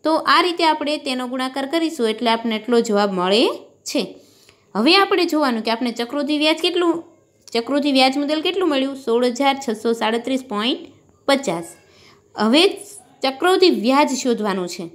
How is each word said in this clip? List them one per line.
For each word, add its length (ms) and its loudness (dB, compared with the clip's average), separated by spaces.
તો 80 2
આ 160 4
રીતે 240 0
આપણે 320 0
તેનો 300 -6
ગુણાકાર 380 -6
કરીશું 440 -2
એટલે 200 0
આપણને 260 0
એટલો 240 0
જવાબ 380 2
મળે 240 4
છે. 200 -4
હવે 220 4
આપણે 280 4
જોવાનું 380 0
કે 80 -2
આપણે 220 -2
ચક્રવૃદ્ધિ 460 -4
વ્યાજ 220 2
કેટલું, 340 0
ચક્રવૃદ્ધિ 400 -2
વ્યાજ 260 4
મુદ્દલ 280 -2
કેટલું 220 0
મળ્યું? 280 -2
સોળ 280 0
હજાર 180 2
છસો 360 -4
સાડત્રીસ 520 -2
પોઇન્ટ 380 -4
પચાસ. 380 -2
હવે 260 4
ચક્રવૃદ્ધિ 460 2
વ્યાજ 300 4
શોધવાનું 540 -2
છે. 160 -10